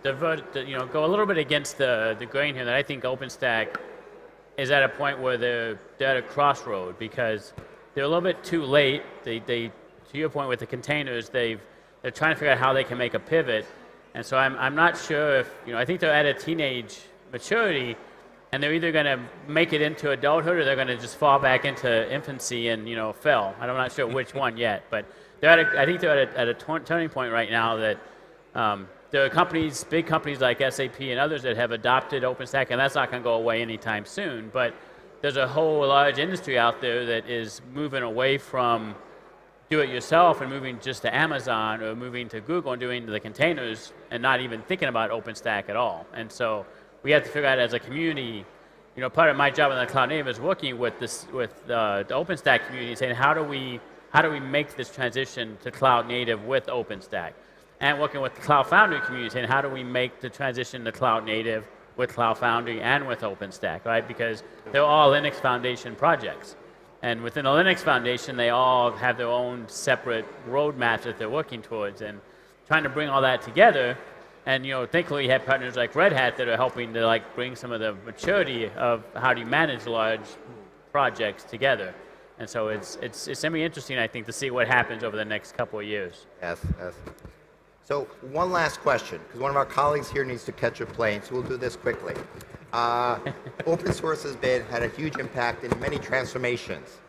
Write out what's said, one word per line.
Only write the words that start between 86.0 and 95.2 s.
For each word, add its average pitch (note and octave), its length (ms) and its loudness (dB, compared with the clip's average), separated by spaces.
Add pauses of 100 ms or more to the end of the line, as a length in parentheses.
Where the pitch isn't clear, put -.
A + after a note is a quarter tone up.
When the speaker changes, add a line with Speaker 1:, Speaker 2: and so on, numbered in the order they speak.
Speaker 2:
Yes, F2 180 -6 (200)
yes. F2+ 140 -10 (880)
So C#3+ 240 -4 (240)
one E3+ 200 0
last E3 280 0
question, A#2+ 400 0 (100)
'cause A#2 120 -10
one C#3 100 -2
of C#3 60 2
our C#3 80 4
colleagues D3 440 0
here C#3 140 -2
needs B2+ 220 -6
to - 80 -8
catch A#2 260 -2
a A2+ 60 -4
plane, G#2+ 360 -2
so - 120 -12
we'll B2+ 100 -2
do B2+ 140 -6
this A#2+ 180 -6
quickly. - 400 -4 (560)
Uh, A#2+ 480 0 (240)
<laughs> - 220 -10
open E3 280 0
source D#3 300 -2
has C#3 140 -8
been, B2+ 300 0
had A#2+ 160 -2
a A2+ 40 -2
huge D3 300 -6
impact A#2+ 480 -4